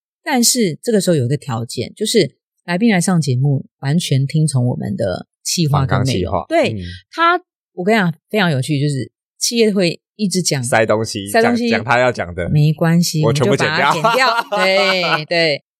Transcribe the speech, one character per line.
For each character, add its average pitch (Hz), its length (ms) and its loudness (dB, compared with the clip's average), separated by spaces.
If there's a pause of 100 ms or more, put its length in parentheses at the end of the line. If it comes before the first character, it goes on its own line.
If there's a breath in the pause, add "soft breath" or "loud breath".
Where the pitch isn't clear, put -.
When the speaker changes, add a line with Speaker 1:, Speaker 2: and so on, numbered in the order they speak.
(220)
Speaker 1:
但 269 200 0
是 214 400 0
这 - 80 -6
个 214 100 2
时 175 80 -2
候 175 80 4
有 131 80 0
一 120 40 -2
个 147 80 -2
条 117 280 -8
件， - 300 -8
就 208 100 -8
是 208 340 0 (260)
来 175 120 -4
宾 226 140 2
来 185 100 2
上 175 200 2
节 131 160 0
目， 135 280 0 (140)
完 139 180 -2
全 139 300 0
听 156 180 0
从 127 220 0
我 123 80 -2
们 - 220 -6
的 - 320 -4 (160)
企 165 240 -2
划 90 180 0
跟 95 160 0
内 113 180 0
容。 87 120 -4
Speaker 2:
反 90 80 -2
纲 - 100 -10
企 302 220 2
划。 - 0 -
Speaker 1:
对， - 20 -
Speaker 2:
嗯。 98 80 -8 (280 loud breath)
Speaker 1:
他， 339 300 0 (340)
我 180 100 -6
跟 208 100 2
你 226 40 2
讲， 175 140 0 (160)
非 - 80 -4
常 185 140 2
有 131 100 0
趣， 143 200 -2
就 147 80 0
是 139 240 -6 (260)
企 - 180 -4
业 220 160 4
会 180 280 0 (160)
一 214 100 -2
直 180 160 -2
讲， 147 220 -2
Speaker 2:
塞 117 200 2
东 110 200 0
西， 101 240 -8
Speaker 1:
塞 226 120 2
东 233 160 2
西。 233 120 -2
Speaker 2:
讲， 110 100 2
讲 107 60 -6
他 120 160 2
要 127 100 4
讲 87 240 -6
的。 87 140 -4
Speaker 1:
没 151 240 2
关 165 280 2
系， 160 240 -2
Speaker 2:
我 117 80 2
全 143 140 0
部 - 100 2
剪 - 80 0 (120)
掉。 147 140 2
Speaker 1:
我 151 40 2
们 160 80 -4
就 - 0 -
把 233 140 2
它 - 0 -
剪 - 0 -
掉。 233 420 0
Speaker 2:
<laughs> - 0 -
Speaker 1:
对， 185 680 0
对。 165 380 0 (160)